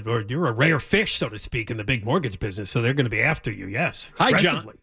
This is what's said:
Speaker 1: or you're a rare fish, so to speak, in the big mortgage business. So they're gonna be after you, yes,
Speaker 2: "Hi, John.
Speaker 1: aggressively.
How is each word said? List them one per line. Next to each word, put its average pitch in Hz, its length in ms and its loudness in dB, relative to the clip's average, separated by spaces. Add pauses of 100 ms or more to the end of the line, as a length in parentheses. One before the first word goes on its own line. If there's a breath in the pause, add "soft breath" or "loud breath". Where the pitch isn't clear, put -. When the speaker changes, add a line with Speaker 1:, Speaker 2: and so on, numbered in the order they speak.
Speaker 1:
or 113 160 0
you're 135 260 -2
a 123 40 2
rare 143 280 4
fish, - 360 0
so 135 140 -4
to 104 100 -10
speak, 117 320 -4
in 117 60 -6
the 107 60 -6
big 110 220 -2
mortgage 123 340 0
business. 101 300 -4
So 127 140 2
they're 123 100 2
gonna 135 160 2
be 107 140 0
after 143 280 0
you, 98 160 -8
yes, 113 500 -2
Speaker 2:
"Hi, 226 160 4
John. 208 40 4 (200)
Speaker 1:
aggressively. - 260 -12